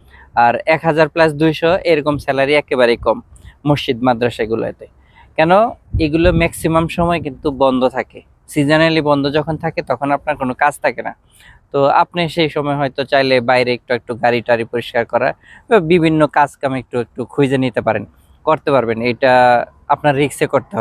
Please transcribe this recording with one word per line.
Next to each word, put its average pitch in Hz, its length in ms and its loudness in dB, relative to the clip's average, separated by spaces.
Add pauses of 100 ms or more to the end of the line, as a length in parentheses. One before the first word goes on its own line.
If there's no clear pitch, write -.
(440)
আর 120 100 4 (220)
এক 156 120 -2
হাজার 156 260 2
plus 160 180 2 (100)
দুইশো 160 300 2 (200)
এরকম 147 320 0
স্যালারি 135 380 0
একেবারেই 120 440 2
কম 113 120 2 (500)
মসজিদ 139 300 0 (100)
মাদ্রাসাগুলোতে। 113 800 -2 (500)
কেন, 196 140 2 (540)
এগুলো 165 240 2 (120)
ম্যাক্সিমাম 165 440 -2 (120)
সময় 170 280 0
কিন্তু 139 220 -10 (160)
বন্ধ 131 180 2 (160)
থাকে, - 220 -8 (340)
সিজনালি 156 560 2
বন্ধ 143 140 0 (140)
যখন 156 260 -4
থাকে 160 160 -6 (100)
তখন 147 180 -4 (100)
আপনার 147 240 -6
কোনো 127 120 -4 (100)
কাজ 147 100 2 (100)
থাকে 117 240 -4
না, 113 60 -10 (580)
তো 143 80 -2 (240)
আপনি 175 180 -4 (140)
সেই 160 200 0
সময় 143 260 -4
হয়তো 139 200 -4 (100)
চাইলে 135 240 2 (140)
বাইরে 127 280 2
একটু - 220 -12
একটু - 120 -10 (100)
গাড়ি 120 260 2
টাড়ি 117 240 0
পরিষ্কার 120 400 -4
করা 120 180 0 (380)
বা 233 100 4 (140)
বিভিন্ন 160 300 2 (160)
কাজ 143 220 2
কাম 135 120 -4 (100)
একটু - 140 -10 (100)
একটু - 160 -12 (120)
খুঁজে 135 320 0
নিতে 120 220 -4
পারেন, 110 160 -2 (440)
করতে 156 280 0
পারবেন, 113 220 0 (140)
এটা 127 220 2 (600)
আপনার 147 280 0
রিস্কে 143 320 -2
করতে - 280 -4